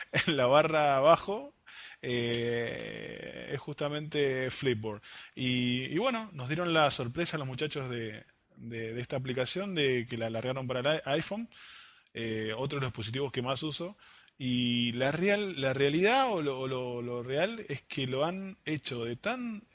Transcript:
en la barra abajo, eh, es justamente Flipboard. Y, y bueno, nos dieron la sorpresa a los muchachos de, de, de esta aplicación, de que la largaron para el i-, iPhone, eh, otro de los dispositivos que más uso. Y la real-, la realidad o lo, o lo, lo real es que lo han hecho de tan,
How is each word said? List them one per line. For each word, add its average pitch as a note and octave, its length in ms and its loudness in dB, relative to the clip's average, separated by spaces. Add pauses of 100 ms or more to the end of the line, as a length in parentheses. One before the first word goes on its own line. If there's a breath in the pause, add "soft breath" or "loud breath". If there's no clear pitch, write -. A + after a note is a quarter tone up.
(120 loud breath)
en D3 260 2
la B2+ 80 6
barra D3+ 500 6
abajo, G3 560 6 (480 loud breath)
eh, A#2+ 1500 -4
es C#3 80 -2
justamente C#3+ 920 0
Flipboard. A2 520 0 (320 loud breath)
Y, B2+ 500 0 (100)
y D#3+ 40 2
bueno, A3+ 340 -2
nos C3 160 -8
dieron E3+ 240 0
la D#3 180 8
sorpresa D3 460 -2
a - 20 -2
los C3+ 100 -4
muchachos C3+ 420 -4
de, A2+ 340 -6 (320)
de, A#2 380 -8
de A#2+ 80 -6
esta C#3 140 -4
aplicación, C3 580 -2
de C3 340 2
que A#2+ 100 -6
la A2+ 120 -2
largaron B2+ 360 -2
para B2 140 -2
el B2+ 60 0 (120)
i-, - 80 -6
iPhone, D#3+ 420 -2 (640 loud breath)
eh, A2 440 -2
otro C#3 220 -2
de C3+ 40 0
los C3 100 0
dispositivos A#2+ 400 -4
que B2+ 100 -2
más C3 200 -2
uso. E3+ 340 -6 (420 soft breath)
Y A#2+ 540 2
la B2+ 200 2
real-, F#3+ 480 0
la C3+ 120 2
realidad F3+ 580 4
o F3+ 120 0
lo, C3+ 180 -2
o C3 80 -2
lo, B2+ 340 -4
lo A#2+ 200 -4
real E3+ 460 -2
es C#3 140 -6
que C#3 240 -4
lo C3 180 0
han F#3+ 400 -6
hecho C3+ 400 -4
de A#2+ 120 -4
tan, A#3 460 -6 (120)